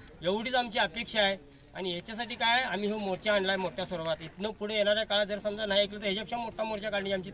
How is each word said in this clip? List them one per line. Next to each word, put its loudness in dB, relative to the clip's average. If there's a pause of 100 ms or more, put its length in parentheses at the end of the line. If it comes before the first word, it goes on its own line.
(240)
एवढीच 0
आमची 0
अपेक्षा 2
आहे 4 (380)
आणि -4
याच्यासाठी -4
काय 4
आम्ही 0
हो -2
मोर्चा 0
आणला 4
आहे 0
मोठ्या -2
स्वरूपात. -2
इथनं -6
पुढे -4
येणाऱ्या 4
काळात 2
जर -4
समजा -2
नाही 4
ऐकलं 0
तर -8
ह्याच्यापेक्षा -2
मोठा -4
मोर्चा -2
काढण्याची 0
आमची -2